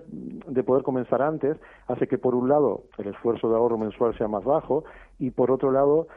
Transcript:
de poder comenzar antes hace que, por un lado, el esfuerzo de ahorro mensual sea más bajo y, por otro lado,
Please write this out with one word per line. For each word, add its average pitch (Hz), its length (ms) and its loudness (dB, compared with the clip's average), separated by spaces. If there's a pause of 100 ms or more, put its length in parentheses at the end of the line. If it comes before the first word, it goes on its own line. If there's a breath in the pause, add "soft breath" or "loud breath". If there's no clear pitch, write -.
de - 580 -6
poder 127 200 2
comenzar 127 400 -2
antes 151 340 -2 (300 loud breath)
hace 127 200 -2
que, 127 120 -2
por 127 160 0
un 123 140 0
lado, 143 340 2 (160)
el 101 80 -8
esfuerzo 117 420 -2
de 113 60 2
ahorro 117 240 2
mensual 110 360 -2
sea 113 120 -2
más 104 160 -4
bajo 143 400 0 (340 loud breath)
y, - 140 -4
por 123 180 2
otro 131 220 2
lado, 143 460 4